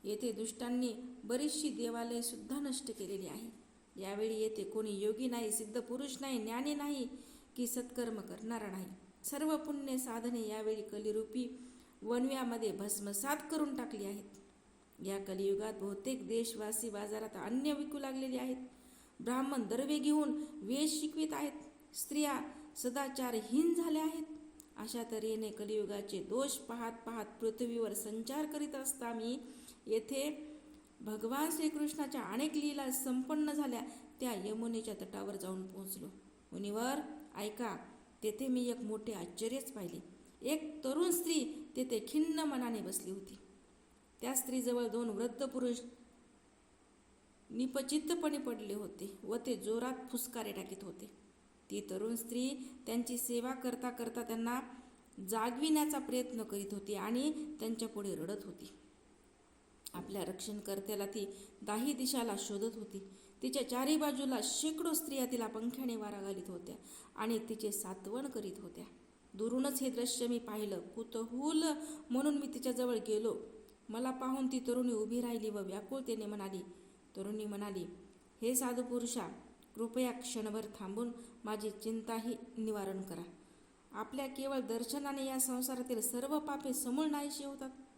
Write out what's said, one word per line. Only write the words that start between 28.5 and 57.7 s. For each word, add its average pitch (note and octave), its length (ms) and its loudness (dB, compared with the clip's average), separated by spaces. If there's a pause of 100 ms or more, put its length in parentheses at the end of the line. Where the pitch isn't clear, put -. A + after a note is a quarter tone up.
असता C4 380 -2
मी A#3 260 0 (480)
येथे C4+ 680 0 (480)
भगवान A3+ 560 2
श्रीकृष्णाच्या D4+ 680 2
अनेक A#3 320 2
लीला C#4+ 360 2
संपन्न C#4 640 2
झाल्या, C#4 280 2 (400)
त्या B3+ 140 2
यमुनेच्या A3 600 0
तटावर G3 420 -4
जाऊन F#3 300 -4
पोहोचलो. F#3+ 400 -8 (460)
मुनिवर, A3 480 0 (360)
ऐका, G#3+ 400 -2 (460)
तेथे G#3+ 260 0
मी B3 160 4
एक A#3+ 120 2
मोठे A3 360 -4
आश्चर्यच A3 600 -4
पाहिले. F3+ 260 -6 (440)
एक D4+ 420 0
तरुण D4+ 260 4
स्त्री E4+ 640 2
तेथे B3 320 2
खिन्न D#4 320 4
मनाने B3 400 2
बसली F#3 300 -2
होती. F#3+ 280 -8 (840)
त्या B3 140 0
स्त्रीजवळ A#3+ 540 2
दोन A#3 220 2
वृद्ध A#3 360 0
पुरुष B3 340 0 (1700)
निपचितपणे D4 880 2
पडले G#3+ 360 -2
होते G3 480 -6
व G#3 140 -2
ते A#3 200 0
जोरात A#3+ 540 -2
फुसकारे A3 420 -2
टाकीत F#3+ 320 -8
होते. - 380 -12 (480)
ती G3+ 100 0
तरुण G3+ 360 -2
स्त्री B3 340 0 (360)
त्यांची A#3+ 320 0
सेवा A#3+ 340 2
करता B3+ 380 -2
करता A#3+ 320 -2
त्यांना A#3 380 0 (680)
जागविण्याचा C#4+ 680 4
प्रयत्न B3 440 0
करीत G3+ 320 -2
होती G3 200 -2
आणि B3 680 0
त्यांच्या A3+ 280 -2